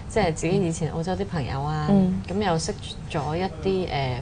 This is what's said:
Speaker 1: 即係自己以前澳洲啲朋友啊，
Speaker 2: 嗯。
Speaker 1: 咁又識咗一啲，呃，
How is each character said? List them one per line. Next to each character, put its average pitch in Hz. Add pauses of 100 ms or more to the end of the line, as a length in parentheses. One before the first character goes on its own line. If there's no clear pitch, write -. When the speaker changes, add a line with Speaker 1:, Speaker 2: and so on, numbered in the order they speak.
Speaker 1:
即 -
係 170
自 165
己 190
以 160
前 160
澳 160
洲 185
啲 190
朋 160
友 135
啊， 151
Speaker 2:
嗯。 190
Speaker 1:
咁 - (120)
又 165
識 - (360)
咗 151
一 180 (200)
啲， 185
呃， 131